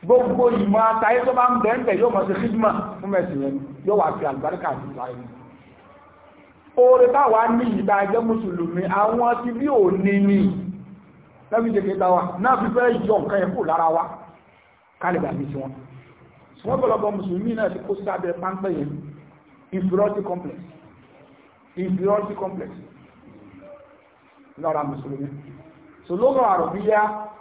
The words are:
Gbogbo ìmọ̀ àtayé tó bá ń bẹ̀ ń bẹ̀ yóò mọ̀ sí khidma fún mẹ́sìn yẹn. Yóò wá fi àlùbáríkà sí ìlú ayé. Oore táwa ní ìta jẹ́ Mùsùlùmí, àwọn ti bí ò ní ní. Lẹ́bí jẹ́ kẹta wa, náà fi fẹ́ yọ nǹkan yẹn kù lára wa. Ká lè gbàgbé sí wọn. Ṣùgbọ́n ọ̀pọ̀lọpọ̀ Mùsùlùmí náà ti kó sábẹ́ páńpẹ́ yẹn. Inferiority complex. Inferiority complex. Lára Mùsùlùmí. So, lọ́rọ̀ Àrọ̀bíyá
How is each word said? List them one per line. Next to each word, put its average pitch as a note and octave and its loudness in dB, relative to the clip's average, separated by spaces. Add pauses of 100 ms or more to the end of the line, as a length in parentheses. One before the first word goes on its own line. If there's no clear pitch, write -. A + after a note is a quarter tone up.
Gbogbo B3 4
ìmọ̀ G#3 2
àtayé A3 4
tó B3+ 0
bá B3 4
ń B3 2
bẹ̀ G#3+ 2
ń B3+ -4
bẹ̀ G3+ 0
yóò - 4
mọ̀ F#3+ 0
sí F#3+ -2
khidma A3 0 (240)
fún G3 -10
mẹ́sìn D3 -2
yẹn. C#3 -4 (260)
Yóò G3+ 0
wá D#3+ 2
fi C#3+ -6
àlùbáríkà D3+ -4
sí C3 -8
ìlú C3 -12
ayé. B2+ -10 (1600)
Oore B3 8
táwa A#3 4
ní A#3+ 0
ìta G3 2
jẹ́ A3 0
Mùsùlùmí, F3 -2
àwọn A3+ 0
ti A#3+ -6
bí B3 -4
ò G#3+ 4
ní G3 0
ní. G3 4 (1080)
Lẹ́bí A#3 0
jẹ́ G3 0
kẹta F#3+ 0
wa, F3+ 4 (140)
náà B3 2
fi A#3 -2
fẹ́ A#3 0
yọ G#3+ 2
nǹkan G3+ -2
yẹn F3+ -2
kù F3+ -4
lára E3 0
wa. D#3+ 0 (960)
Ká F3+ -2
lè E3 0
gbàgbé C#3 -4
sí C#3+ -10
wọn. C3 -10 (800)
Ṣùgbọ́n A#3 -6
ọ̀pọ̀lọpọ̀ G#3+ 0
Mùsùlùmí F#3+ -4
náà A3 -2
ti F#3 -8
kó G3+ -6
sábẹ́ F#3+ -4
páńpẹ́ F#3 -6
yẹn. D3 -4 (840)
Inferiority F#3+ 0
complex. - -8 (1200)
Inferiority F#3+ 0
complex. F#3 -8 (1800)
Lára D3+ -4
Mùsùlùmí. C#3 -8 (840)
So, E3+ -4
lọ́rọ̀ B3+ 2
Àrọ̀bíyá G3+ 0 (400)